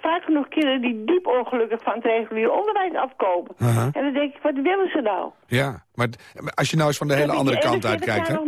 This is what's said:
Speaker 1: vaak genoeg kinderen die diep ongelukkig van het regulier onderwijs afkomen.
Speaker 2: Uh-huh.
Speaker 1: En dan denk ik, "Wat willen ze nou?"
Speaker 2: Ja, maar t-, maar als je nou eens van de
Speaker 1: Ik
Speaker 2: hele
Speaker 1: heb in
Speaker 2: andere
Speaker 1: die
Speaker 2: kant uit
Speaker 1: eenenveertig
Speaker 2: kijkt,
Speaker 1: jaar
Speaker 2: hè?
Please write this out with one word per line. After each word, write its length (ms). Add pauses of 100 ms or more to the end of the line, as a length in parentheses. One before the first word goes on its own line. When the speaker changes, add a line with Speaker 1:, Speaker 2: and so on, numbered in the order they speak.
Speaker 1:
vaak 200
genoeg 260
kinderen 320
die 240
diep 220
ongelukkig 560
van 120
het 100
regulier 480
onderwijs 420
afkomen. 640
Speaker 2:
Uh-huh. 240 (100)
Speaker 1:
En 120
dan 80
denk 220
ik, 80
"Wat 120
willen 360
ze 100
nou?" 300 (160)
Speaker 2:
Ja, 380 (100)
maar 140
t-, 340
maar 120
als 160
je 60
nou 120
eens 100
van 100
de 60
Speaker 1:
Ik 60
Speaker 2:
hele 120
Speaker 1:
heb 80
in 60
Speaker 2:
andere 140
Speaker 1:
die 100
Speaker 2:
kant 140
uit 100
Speaker 1:
eenenveertig 200
Speaker 2:
kijkt, 140
Speaker 1:
jaar 100
Speaker 2:
hè? 100